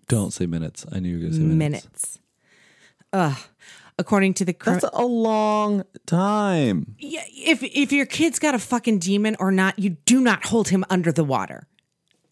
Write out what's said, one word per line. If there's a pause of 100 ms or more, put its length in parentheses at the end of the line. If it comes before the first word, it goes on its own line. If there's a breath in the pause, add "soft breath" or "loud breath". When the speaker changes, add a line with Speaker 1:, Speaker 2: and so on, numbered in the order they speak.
Speaker 1:
Don't
say
minutes.
I
knew
you
were
gonna
say
minutes.
Speaker 2:
Minutes. (920 soft breath)
Ugh. (600 loud breath)
According
to
the
cri-
Speaker 1:
That's
a
long (240)
time.
Speaker 2:
Yeah,
if,
if
your
kid's
got
a
fucking
demon
or
not,
you (140)
do
not
hold
him
under
the
water. (640)